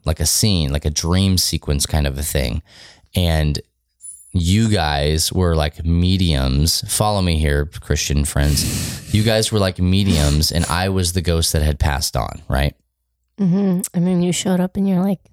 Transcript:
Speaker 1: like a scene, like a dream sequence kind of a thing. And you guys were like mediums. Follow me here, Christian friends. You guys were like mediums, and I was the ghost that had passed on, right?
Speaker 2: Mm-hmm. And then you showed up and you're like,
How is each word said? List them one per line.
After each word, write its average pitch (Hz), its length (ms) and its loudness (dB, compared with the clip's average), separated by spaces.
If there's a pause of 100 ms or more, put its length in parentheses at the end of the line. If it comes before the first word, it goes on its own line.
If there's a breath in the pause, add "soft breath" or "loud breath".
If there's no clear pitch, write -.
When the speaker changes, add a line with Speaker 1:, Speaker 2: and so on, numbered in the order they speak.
Speaker 1:
like 80 160 -2
a 85 60 0
scene, 85 460 0
like 73 120 -2
a 80 60 0
dream 90 480 0
sequence 73 480 -2
kind 73 200 0
of 67 120 -4
a 69 40 -4
thing. 69 400 -2 (520 loud breath)
And 80 440 0 (760)
you 98 360 2
guys 78 640 0
were 87 240 2
like 76 300 -2
mediums. 82 1000 2 (100)
Follow 104 280 0
me 85 160 0
here, 73 260 0 (160)
Christian 71 460 -2
friends. - 880 -2
You 107 80 4
guys 110 280 2
were 110 80 0
like 95 200 0
mediums, 90 760 2
and 82 140 0
I 92 240 -2
was 90 240 -2
the 92 80 -2
ghost 82 320 0
that 76 80 2
had 73 180 0
passed 69 340 -2
on, 50 320 -4
right? 71 300 0 (640)
Speaker 2:
Mm-hmm. 190 420 0 (140)
And 175 120 0
then 180 160 2
you 180 100 0
showed 180 280 0
up 185 160 -2
and 196 100 0
you're 185 160 0
like, 196 180 -2 (120)